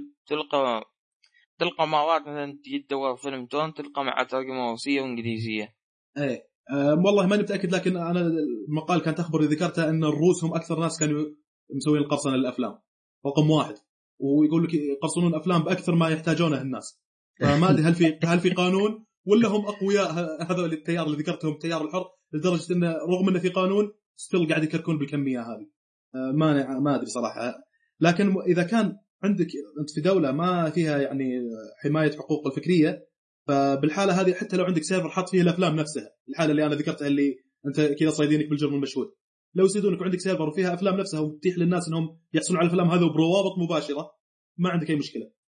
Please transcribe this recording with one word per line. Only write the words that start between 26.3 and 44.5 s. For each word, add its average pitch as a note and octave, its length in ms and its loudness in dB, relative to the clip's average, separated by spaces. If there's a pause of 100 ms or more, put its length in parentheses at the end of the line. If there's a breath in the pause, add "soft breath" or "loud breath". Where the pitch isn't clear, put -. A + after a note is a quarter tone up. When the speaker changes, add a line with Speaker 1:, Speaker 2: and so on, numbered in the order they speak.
Speaker 2:
ما، C#3+ 480 2
ما C#3+ 160 2
أدري A#2 100 -4
صراحة. A#2 480 -6 (460)
لكن F3 260 4
م-، F#3+ 140 0
إذا F3+ 220 2
كان G3+ 340 0 (260)
عندك F#3+ 260 0 (320)
أنت D3 140 -8
في D#3+ 60 -6
دولة E3 320 2
ما E3+ 380 0
فيها D#3 280 0
يعني C3+ 320 -2 (520)
حماية D3+ 280 2
حقوق D3 360 -4
الفكرية، D3 600 0 (420)
فبالحالة D3 720 2
هذه F3+ 140 2
حتى - 220 -6
لو F#3 80 0
عندك F3 180 0
server F3+ 260 -2
حط F3+ 200 -4
فيه F#3 140 4
الأفلام E3+ 340 2
نفسها، D3+ 340 -4 (180)
الحالة D3+ 220 0
اللي D3+ 160 2
أنا D3 80 0
ذكرتها D3+ 320 -4
اللي C#3+ 300 2 (300)
أنت C#3+ 140 0
كذا D3+ 300 2
صايدينك D3+ 400 2
بالجرم D3 240 0
المشهود، C#3 320 -2 (480)
لو F#3 100 4
يصيدونك F#3+ 360 2
وعندك F3+ 200 -2
سيرفر D#3+ 280 -2
وفيها F3+ 260 -2
أفلام F#3 220 0
نفسها F#3 240 -4
وتتيح F3 380 -2
للناس E3+ 300 2
إنهم D#3+ 300 -4 (140)
يحصلون D#3+ 260 0
على F3 80 4
الأفلام F3 220 2
هذه E3+ 240 4
بروابط F#3 460 2
مباشرة، D#3 520 -2 (480)